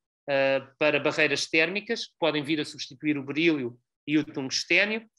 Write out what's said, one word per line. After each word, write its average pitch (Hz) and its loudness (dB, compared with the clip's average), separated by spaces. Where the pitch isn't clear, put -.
eh, 135 2
para 147 4
barreiras 147 2
térmicas, 202 0
que - -20
podem 151 0
vir 151 0
a 139 -2
substituir 143 -4
o 131 -8
berílio 139 0
e 147 0
o 147 2
tungstênio. 185 -2